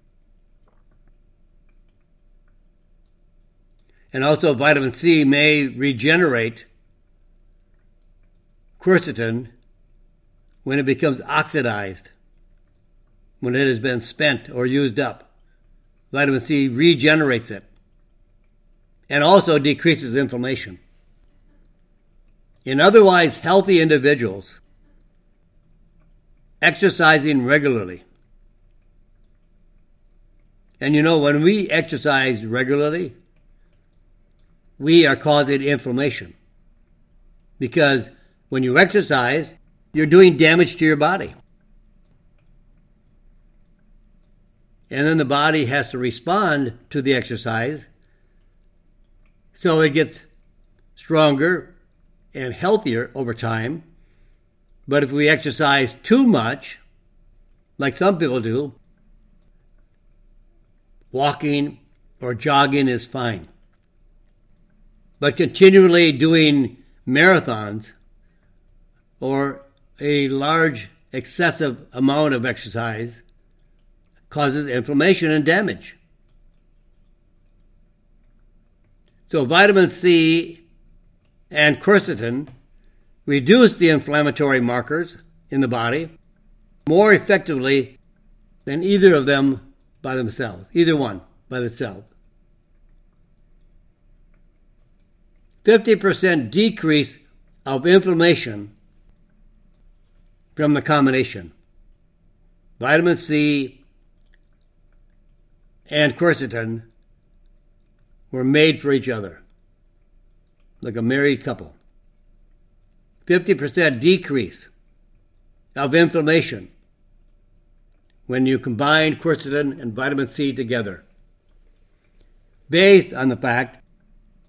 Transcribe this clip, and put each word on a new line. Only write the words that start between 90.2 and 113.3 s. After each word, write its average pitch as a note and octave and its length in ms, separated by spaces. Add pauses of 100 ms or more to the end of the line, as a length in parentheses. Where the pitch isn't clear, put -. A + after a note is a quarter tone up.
either E3 240
one G#2 240 (280)
by B2+ 100
itself. A2+ 440 (3500)
Fifty A3 320
percent E3+ 560
decrease D#3+ 680 (460)
of C3+ 220
inflammation E3 880 (1800)
from D3+ 180
the C#3+ 80
combination. C3 720 (1300)
Vitamin E3 380
C D3 680 (2000)
and D3 280
quercetin A#2 640 (1500)
were B2+ 140
made D3 380
for C#3+ 100
each C3 160
other, G#2+ 340 (1400)
like A#2 160
a A2+ 40
married C3+ 420
couple. F#2 320 (1500)
Fifty F3+ 280